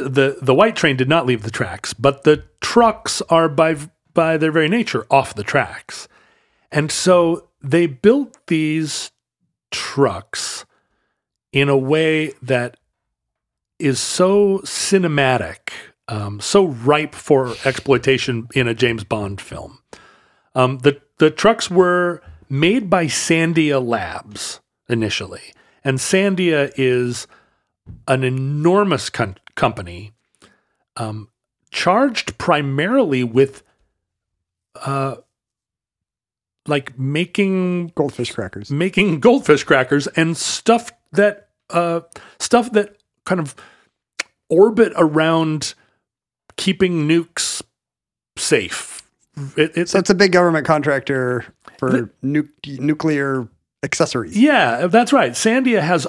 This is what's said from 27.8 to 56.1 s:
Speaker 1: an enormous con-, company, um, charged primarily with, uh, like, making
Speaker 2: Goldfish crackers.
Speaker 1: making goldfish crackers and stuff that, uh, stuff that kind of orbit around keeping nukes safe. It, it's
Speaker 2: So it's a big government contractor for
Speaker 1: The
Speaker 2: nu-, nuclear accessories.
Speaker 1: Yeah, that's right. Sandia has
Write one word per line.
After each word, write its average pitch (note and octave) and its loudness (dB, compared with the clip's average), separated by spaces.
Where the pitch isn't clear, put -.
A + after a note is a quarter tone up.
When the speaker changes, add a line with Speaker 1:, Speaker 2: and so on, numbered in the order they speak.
Speaker 1:
an C3 2
enormous D3 0
con-, G#2 -6
company, G2 -6
um, G#2+ -8
charged A3+ 0
primarily D3 0
with, B2 0
uh, C3+ -4
like, C3 -4
making F3+ -2
Speaker 2:
Goldfish C#3+ -4
crackers. G2+ -12
Speaker 1:
making F3 0
goldfish G#3 4
crackers C#3 2
and D#3+ 0
stuff - 0
that, G3+ 0
uh, E3+ 0
stuff A#3+ 2
that G#3 0
kind F3+ -2
of D3 -8
orbit G3+ 6
around D#3 0
keeping F3+ 0
nukes - -2
safe. - -4
It, D#3 0
it's F3 -4
Speaker 2:
So G3 2
it's F#3 0
a G3 6
big F#3+ 4
government E3+ 2
contractor C3+ 0
for C3 -2
Speaker 1:
The B2 0
Speaker 2:
nu-, D3 -2
nuclear C#3 -2
accessories. C#3 -2
Speaker 1:
Yeah, F3+ 4
that's A3+ 4
right. F#3 4
Sandia A#3 0
has D#3+ 0